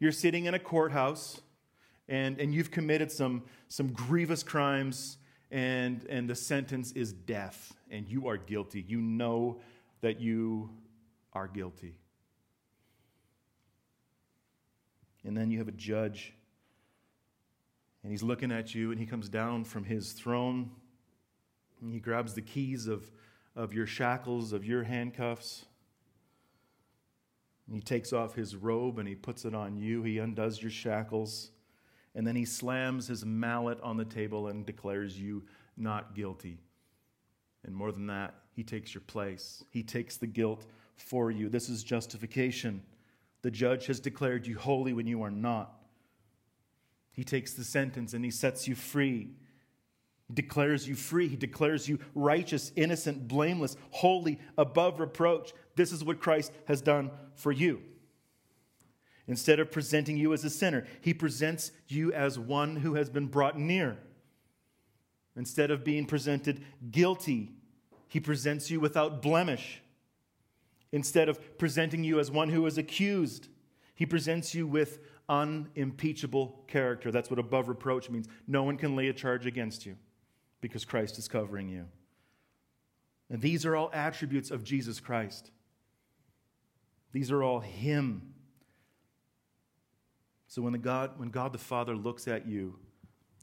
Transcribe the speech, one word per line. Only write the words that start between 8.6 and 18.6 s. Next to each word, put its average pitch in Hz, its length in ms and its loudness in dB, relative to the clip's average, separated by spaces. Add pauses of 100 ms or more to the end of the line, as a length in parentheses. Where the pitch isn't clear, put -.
You 117 120 -2
know 117 600 0 (400)
that 113 180 0
you 113 520 -2 (600)
are 95 140 -4
guilty. 90 480 -10 (3250)
And 104 120 -4
then 110 160 2
you 110 60 0
have 107 100 -4
a 101 40 -8
judge, 107 600 -4 (1700)
and 104 80 -10
he's 104 140 -4
looking 123 260 0
at 113 240 -4